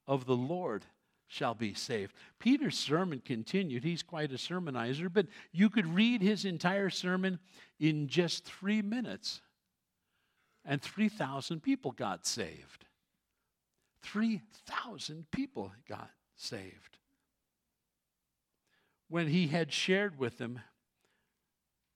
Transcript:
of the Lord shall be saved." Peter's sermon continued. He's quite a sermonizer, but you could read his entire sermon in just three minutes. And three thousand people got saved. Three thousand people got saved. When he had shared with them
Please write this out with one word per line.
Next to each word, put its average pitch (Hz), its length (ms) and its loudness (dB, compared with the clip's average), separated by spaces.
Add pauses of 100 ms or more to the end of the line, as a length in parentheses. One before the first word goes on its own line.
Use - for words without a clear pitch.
of 135 180 2
the 127 120 4
Lord 131 500 -2 (400)
shall 123 280 -2
be 104 200 -2
saved." 104 400 -4 (240)
Peter's 269 400 4
sermon 156 420 0
continued. 123 640 -2
He's 165 180 -2
quite 151 300 -4
a 131 40 -4
sermonizer, 147 760 -2
but 185 140 4 (260)
you 190 160 6
could 170 260 2
read 226 280 6
his 196 240 2
entire 190 420 2
sermon 185 500 0 (400)
in 151 300 2
just 156 380 2
three 208 340 0
minutes. 202 640 -6 (1200)
And 139 200 -2
three 214 260 0
thousand 143 540 -4
people 262 280 0
got 104 360 -4
saved. 80 580 -6 (1160)
Three 214 400 0 (240)
thousand - 640 -10
people 117 420 -6 (160)
got 110 220 -12 (260)
saved. 95 600 -12 (2000)
When 165 200 2
he 175 180 6
had 156 260 0
shared 190 460 2
with 123 180 -2
them 120 240 -8 (1400)